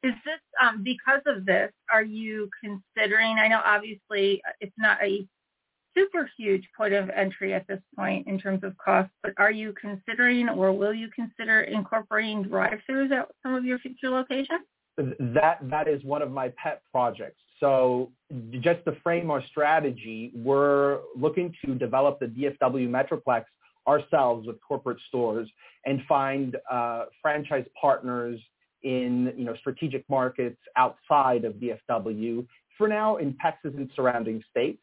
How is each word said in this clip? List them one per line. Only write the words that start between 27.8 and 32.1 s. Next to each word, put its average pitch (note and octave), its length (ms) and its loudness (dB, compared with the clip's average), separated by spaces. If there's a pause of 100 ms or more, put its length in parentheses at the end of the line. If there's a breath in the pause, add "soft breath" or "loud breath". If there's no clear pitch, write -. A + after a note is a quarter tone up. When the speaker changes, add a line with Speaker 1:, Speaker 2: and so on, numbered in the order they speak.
Speaker 2:
partners B2 580 0 (440)
in, B2+ 540 0
you C3 80 -6
know, A#2 100 -6
strategic C#3 560 -6
markets B2+ 480 -2 (180)
outside B2+ 680 2
of G#2+ 160 -6
D A#2+ 100 -4
F A2+ 80 -8 (100)
W, A2+ 560 -4 (320 soft breath)